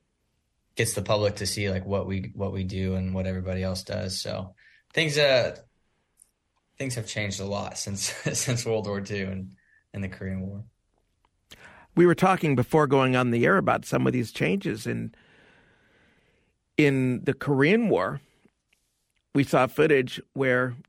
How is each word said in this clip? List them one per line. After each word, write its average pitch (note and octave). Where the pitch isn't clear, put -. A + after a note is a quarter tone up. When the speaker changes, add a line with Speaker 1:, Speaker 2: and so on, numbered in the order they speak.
Speaker 1:
gets A2+
the -
public G#2
to G2
see, G2+
like, F#2
what G2
we, F#2+
what F#2+
we F#2+
do F#2+
and F#2
what F#2
everybody F#2
else F#2+
does. G2
So G2+
things, D#3
uh, C3
things C3
have A2
changed G#2
a G2
lot G2+
since, G2+
<laughs> -
since A#2+
World A2
War G2+
Two G2
and, F#2+
and G2
the F#2
Korean F#2+
War. G2+
Speaker 2:
We F3
were E3+
talking F3
before D3+
going C3
on B2+
the A#2
air F#3+
about A#2
some C3
of B2+
these A#2+
changes C#3+
in, A#2
in C3
the C3+
Korean D#3
War. G#2+
We C#3
saw C3
footage C#3
where B2+